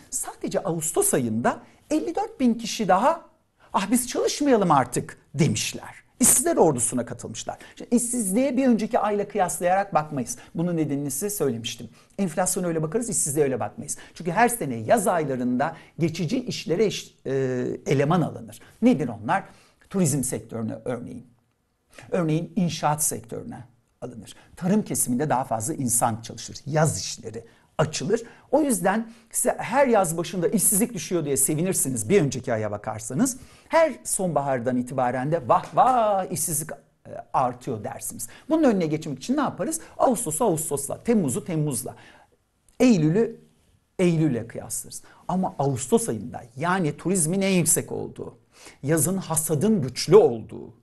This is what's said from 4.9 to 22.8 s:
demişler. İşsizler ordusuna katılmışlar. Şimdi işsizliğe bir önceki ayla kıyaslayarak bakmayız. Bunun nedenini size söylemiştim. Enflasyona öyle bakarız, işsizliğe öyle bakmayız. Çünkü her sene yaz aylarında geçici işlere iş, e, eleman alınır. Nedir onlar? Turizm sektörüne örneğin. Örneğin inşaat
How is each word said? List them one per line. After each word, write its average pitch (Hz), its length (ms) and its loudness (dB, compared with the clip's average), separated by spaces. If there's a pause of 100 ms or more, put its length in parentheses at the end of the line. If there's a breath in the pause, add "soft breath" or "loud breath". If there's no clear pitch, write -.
demişler. - 680 0 (200)
İşsizler - 360 4
ordusuna 131 500 4
katılmışlar. - 520 -10 (180)
Şimdi - 200 -2
işsizliğe 240 600 0
bir 262 120 4
önceki 220 300 2
ayla 202 300 0
kıyaslayarak 190 680 2
bakmayız. 151 440 -2 (160 loud breath)
Bunun 170 220 0
nedenini 147 340 -2
size 202 200 -4
söylemiştim. 123 580 -4 (300 soft breath)
Enflasyona 185 480 -2
öyle 165 160 0
bakarız, 226 260 -2
işsizliğe 151 360 0
öyle 127 160 0
bakmayız. - 380 -8 (160 loud breath)
Çünkü 175 160 -6
her 220 180 4
sene 151 260 -4
yaz 180 320 2
aylarında 135 680 0 (220 loud breath)
geçici 170 460 -2
işlere - 420 0
iş, - 300 -6 (100)
e, 127 60 -2 (540)
eleman 147 340 2
alınır. - 400 -6 (220 loud breath)
Nedir 214 260 4
onlar? 120 360 -4 (460 soft breath)
Turizm 147 320 2
sektörüne 110 520 -6 (100)
örneğin. 123 420 -8 (840 loud breath)
Örneğin 165 460 0
inşaat 151 480 0